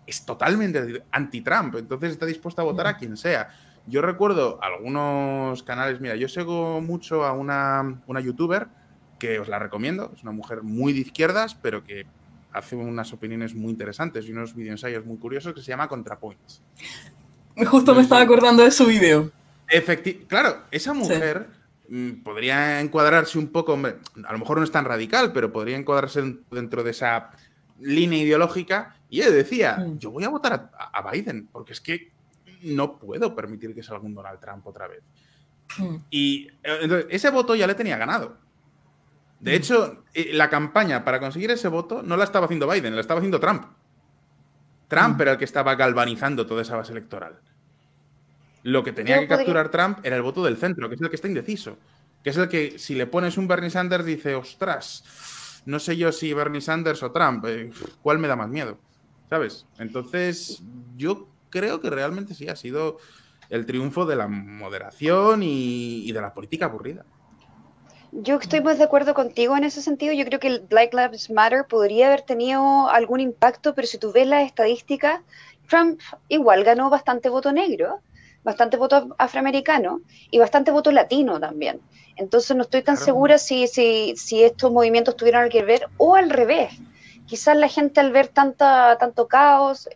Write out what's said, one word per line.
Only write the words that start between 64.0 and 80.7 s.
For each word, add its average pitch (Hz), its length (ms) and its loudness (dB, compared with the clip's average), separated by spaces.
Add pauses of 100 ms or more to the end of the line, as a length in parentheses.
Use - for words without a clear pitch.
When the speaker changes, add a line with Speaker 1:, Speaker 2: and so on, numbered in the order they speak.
Speaker 1:
de 147 100 -2
la 107 100 -4
moderación 104 1160 -2
y, 123 640 -6
y 113 40 -8
de 110 80 -6
la 101 140 -12
política 160 320 -8
aburrida. 120 380 -12 (1080)
Speaker 3:
Yo 247 260 -2
estoy 302 260 -2
más 302 160 2
de 294 60 8
acuerdo 285 300 4
contigo 247 420 0
en 285 80 2
ese 294 180 -6
sentido. 294 320 -2
Yo 277 100 -2
creo 269 160 -4
que 269 80 -2
el 247 200 -2
Black 233 260 4
Lives 247 360 -2
Matter 226 380 2
podría 220 400 4
haber 277 140 4
tenido 269 640 2
algún 240 320 2
impacto, 254 540 0
pero 262 120 -4
si 226 120 -10
tú 214 140 -6
ves 254 140 6
las 285 180 4
estadísticas, 269 760 0 (480)
Trump 330 320 4 (280)
igual 226 360 6
ganó 240 260 4
bastante 254 380 0
voto 269 240 0
negro, 285 480 -2 (480)
bastante 226 300 2
voto 269 180 4
af-, 277 220 2
afroamericano 277 840 0 (300)
y 233 80 4
bastante 277 320 6